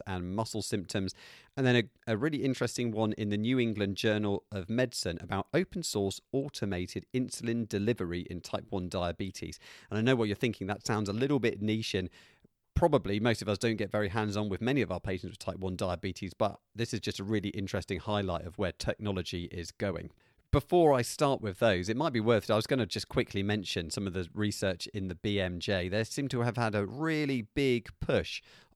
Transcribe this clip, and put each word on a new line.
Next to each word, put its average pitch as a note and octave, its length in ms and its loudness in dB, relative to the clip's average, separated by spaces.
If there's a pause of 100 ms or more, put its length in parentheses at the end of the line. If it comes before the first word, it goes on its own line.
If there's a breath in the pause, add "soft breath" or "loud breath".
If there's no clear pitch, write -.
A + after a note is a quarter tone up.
and F#2 260 -4
muscle G#2+ 280 -4
symptoms, F#2+ 520 -4 (440 loud breath)
and C3 100 4
then B2 80 6
a, - 380 0
a - 20 0
really C3+ 300 0
interesting B2 460 0
one A2 260 0
in G#2+ 100 -2
the G#2 100 0
New A#2+ 220 2
England G#2 380 0
Journal G#2+ 520 2
of F#2+ 200 -6
Medicine A2+ 500 0
about - 340 -4
open F3+ 300 0
source G2 380 0 (100)
automated G2+ 840 -4
insulin A#2 540 -2
delivery G2+ 600 0
in F2+ 100 -6
type - 300 -6
one F2+ 180 -2
diabetes. F2 720 -4 (300 loud breath)
And G#2 100 0
I - 20 2
know C3 140 6
what A2+ 140 2
you're G2+ 80 0
thinking, G#2 300 0
that G2+ 200 -4
sounds G#2+ 220 0
a G2+ 40 0
little C3+ 260 2
bit G#2+ 220 0
niche, A2 340 0
and F#2 140 0 (640 loud breath)
probably G#2+ 440 4
most A2+ 220 2
of - 80 -4
us G2+ 80 2
don't A2+ 180 2
get G2+ 160 -4
very G#2+ 160 2
hands-on G#2+ 400 0
with F#2+ 140 -2
many B2+ 200 2
of F2+ 80 2
our F2+ 120 -4
patients F#2 300 -6
with - 80 -16
type F2+ 200 -6
one F#2+ 160 -4
diabetes, F2+ 580 -4
but G#2 280 -2 (120)
this A#2 200 -4
is G#2+ 80 -2
just - 180 -4
a G2 60 -6
really G2+ 240 0
interesting G2 500 -4
highlight F#2 460 -2
of E2+ 120 -12
where F#2 140 0
technology F#2 800 -4
is E2+ 200 -8
going. F#2+ 380 -4 (420 soft breath)
Before D#3 420 6
I B2 80 4
start C#3 400 0
with G2 160 -4
those, F#2+ 320 4
it A2+ 80 2
might D3+ 160 0
be A#2 60 2
worth A2 240 6
it, - 80 0
I G#2+ 40 6
was A2 120 2
gonna C3 180 2
just - 240 -6
quickly G#2 320 0
mention G2 480 -2
some G2 160 -2
of F#2 80 -4
the F2 220 -2
research G2+ 580 0
in G2 140 -4
the F2 80 -4
B G2+ 260 0
M F2+ 160 -2
J. F#2 320 0
They G#2+ 140 0
seem C#3 240 -4
to B2 140 0
have A#2+ 160 0
had A2+ 180 0
a G2+ 100 2
really C#3 720 0
big B2+ 340 2 (100)
push - 400 0 (360 loud breath)